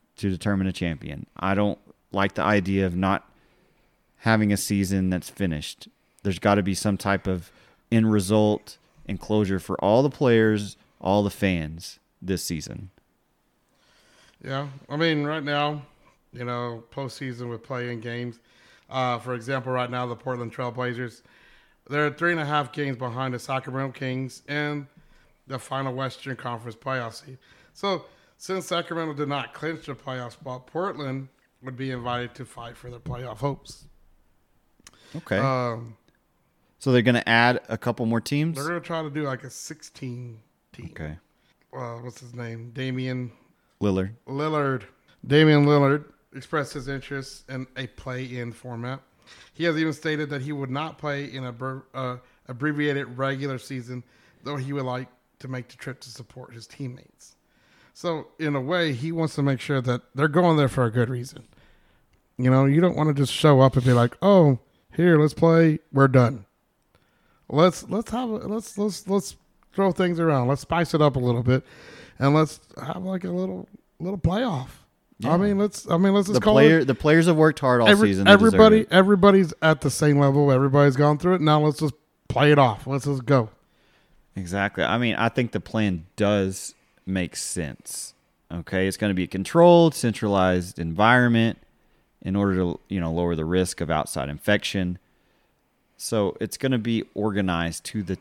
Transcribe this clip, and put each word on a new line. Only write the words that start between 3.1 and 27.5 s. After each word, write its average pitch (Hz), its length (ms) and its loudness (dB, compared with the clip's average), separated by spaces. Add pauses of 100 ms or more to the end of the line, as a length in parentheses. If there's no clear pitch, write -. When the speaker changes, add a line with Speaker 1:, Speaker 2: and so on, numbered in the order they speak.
Speaker 1:
having 107 360 2
a 98 40 0
season 95 520 -2
that's 90 220 -4
finished. - 580 -8 (340)
There's 92 180 -4
gotta 101 220 2
be 92 120 -2
some 101 220 -2
type 98 320 -2
of 90 240 -6 (400)
end 110 180 2
result 107 680 0 (280)
and 98 140 -8
closure 98 400 -2
for - 220 -8
all 110 200 4
the 143 80 0
players, 110 640 2 (240)
all 101 220 2
the 101 80 0
fans 82 720 -4 (200)
this 90 220 -4
season. - 480 -10 (1500)
Speaker 2:
Yeah. 135 220 -8 (220)
I 143 80 -8
mean, 156 260 0
right 151 220 -4
now, 147 380 -2 (500)
you 123 120 -12
know, 120 460 -8
postseason 123 580 -10
with 113 140 -12
play-in 123 380 -8
games. 120 400 -10 (500)
Uh, 127 280 -4
for 123 160 -8
example, 127 380 -6
right 123 160 -4
now, 123 160 -6
the 120 120 -8
Portland 123 340 -8
Trail 123 220 -8
Blazers, 123 500 -8 (640)
they're 147 220 -2
three 170 220 -2
and 165 80 -2
a 151 40 -4
half 147 280 -4
games 139 240 -6
behind 127 360 -6
the 123 60 -8
Sacramento 131 540 -8
Kings 127 560 -8
and 147 400 -6 (580)
the 131 140 -10
final 135 340 -6
Western 131 400 -8
Conference 117 400 -10
playoff 123 500 -10
seed. 131 140 -20 (340)